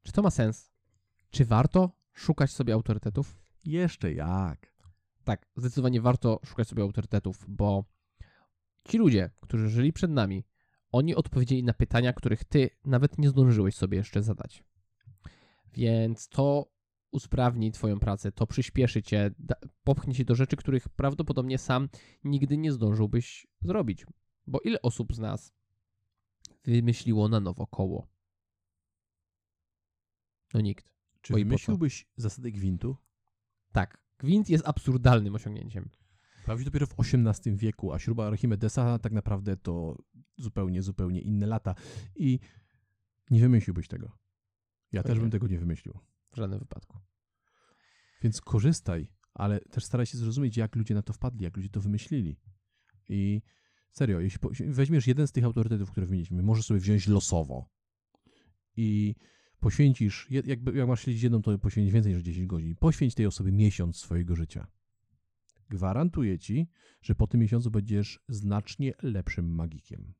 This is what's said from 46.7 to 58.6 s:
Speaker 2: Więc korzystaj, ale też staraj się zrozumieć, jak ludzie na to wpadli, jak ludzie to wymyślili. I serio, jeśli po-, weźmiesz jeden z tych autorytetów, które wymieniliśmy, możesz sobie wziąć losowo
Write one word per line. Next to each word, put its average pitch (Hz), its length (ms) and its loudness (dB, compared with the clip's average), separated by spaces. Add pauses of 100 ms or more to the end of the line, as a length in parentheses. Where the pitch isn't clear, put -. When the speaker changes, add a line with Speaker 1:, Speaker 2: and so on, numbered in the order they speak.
Speaker 2:
Więc 113 180 -2
korzystaj, 98 720 -2 (220)
ale 101 260 -2
też - 240 -10
staraj 120 220 -2
się 123 120 -10
zrozumieć, 117 380 -2
jak 113 200 -2
ludzie 110 180 -2
na 104 80 0
to - 100 -8
wpadli, 120 320 -6
jak 87 120 -6
ludzie 95 120 -8
to 104 120 -4
wymyślili. 101 600 -4 (680)
I 101 340 -2 (480)
serio, 101 300 0
jeśli 95 180 -4
po-, - 120 -4 (180)
weźmiesz 139 380 2
jeden 135 200 2
z - 60 -4
tych 120 120 2
autorytetów, 110 460 0
które 92 160 -2
wymieniliśmy, 90 360 -2
możesz 110 240 2
sobie 104 140 2
wziąć 101 280 2
losowo 80 600 0 (1080)